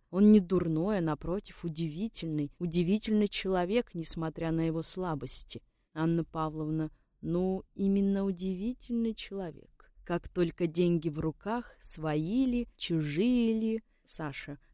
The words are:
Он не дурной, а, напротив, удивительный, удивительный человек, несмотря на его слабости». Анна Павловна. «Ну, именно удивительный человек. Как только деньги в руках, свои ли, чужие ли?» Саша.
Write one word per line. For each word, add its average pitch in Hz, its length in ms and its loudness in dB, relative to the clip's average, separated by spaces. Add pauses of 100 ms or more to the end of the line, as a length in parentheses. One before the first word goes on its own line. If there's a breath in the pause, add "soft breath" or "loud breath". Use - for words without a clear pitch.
(120)
Он 208 200 6
не 214 80 10
дурной, 175 600 0
а, - 20 0
напротив, 165 640 -4
удивительный, 160 920 0
удивительный 196 680 4
человек, 190 680 -2
несмотря 160 580 0
на 165 160 0
его 165 160 -4
слабости». 165 800 0 (300)
Анна 165 300 0
Павловна. 156 680 -6 (300)
«Ну, 185 420 -4 (100)
именно 196 500 0
удивительный 202 920 -4
человек. - 760 -12 (120)
Как - 260 -4
только 175 380 -2
деньги 170 420 2
в 151 100 -6
руках, 202 600 -6
свои 156 680 0
ли, 240 320 -2
чужие 220 840 0
ли?» 220 240 -2 (200)
Саша. 147 560 -4 (140)